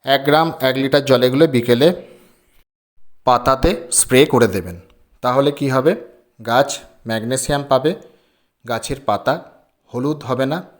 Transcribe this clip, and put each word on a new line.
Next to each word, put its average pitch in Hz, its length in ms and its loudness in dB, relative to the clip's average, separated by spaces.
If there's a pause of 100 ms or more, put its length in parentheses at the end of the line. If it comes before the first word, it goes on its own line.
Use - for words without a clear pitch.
এক 139 220 0
গ্রাম 165 200 4 (200)
এক 131 140 0
লিটার 139 280 0
জলে 127 240 4
গুলে 151 120 4 (100)
বিকেলে 120 320 2 (1400)
পাতাতে 131 440 2 (280)
স্প্রে 131 200 4 (140)
করে 117 220 4
দেবেন। 87 220 -8 (460)
তাহলে 135 260 2 (100)
কি 139 160 -4
হবে? 135 160 2 (580)
গাছ 127 200 2 (400)
ম্যাগনেসিয়াম 131 640 -4
পাবে, 139 200 2 (720)
গাছের 117 420 -8
পাতা 107 260 -2 (580)
হলুদ 143 360 -4
হবে 131 240 -2
না 165 60 -4 (220)